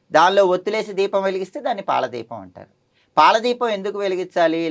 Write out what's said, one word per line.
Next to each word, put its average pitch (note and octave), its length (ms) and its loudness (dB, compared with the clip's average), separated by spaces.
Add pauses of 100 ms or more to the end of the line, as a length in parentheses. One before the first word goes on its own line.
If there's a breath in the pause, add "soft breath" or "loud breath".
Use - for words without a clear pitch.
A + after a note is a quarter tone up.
(120)
దానిలో F#3 420 4
ఒత్తులేసి G#3 400 -4
దీపం G3 300 -2
వెలిగిస్తే F#3+ 360 -6
దాన్ని A#3 320 -6
పాల C3 140 0
దీపం A#2 400 -10
అంటారు. F#2+ 260 -20 (460)
పాల E3+ 200 6
దీపం A#3+ 320 -2
ఎందుకు G3+ 360 -6
వెలిగించాలి? F3+ 640 -2